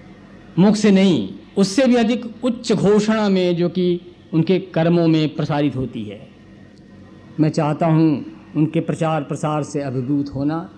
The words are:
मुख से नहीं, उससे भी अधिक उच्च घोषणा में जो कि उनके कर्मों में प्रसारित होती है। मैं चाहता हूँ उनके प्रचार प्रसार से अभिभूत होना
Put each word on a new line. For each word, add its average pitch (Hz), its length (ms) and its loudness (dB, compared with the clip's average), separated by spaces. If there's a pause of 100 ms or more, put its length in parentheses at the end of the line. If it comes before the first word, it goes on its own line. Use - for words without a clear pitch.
(600)
मुख 208 160 6
से 214 160 2
नहीं, 180 380 4 (280)
उससे 202 300 2
भी 240 100 4
अधिक 233 280 0 (180)
उच्च - 300 -4
घोषणा 208 560 2
में 180 280 2
जो 170 120 0
कि 175 300 0 (340)
उनके 165 240 2 (140)
कर्मों 170 360 2
में 156 280 2
प्रसारित 147 400 -2
होती 127 280 -8
है। 104 160 -14 (1200)
मैं 156 120 2
चाहता 156 360 -2
हूँ 156 380 2 (300)
उनके 156 260 0
प्रचार 160 420 -4
प्रसार 151 400 -4
से 143 180 -8
अभिभूत 139 540 -4
होना 147 240 -4 (180)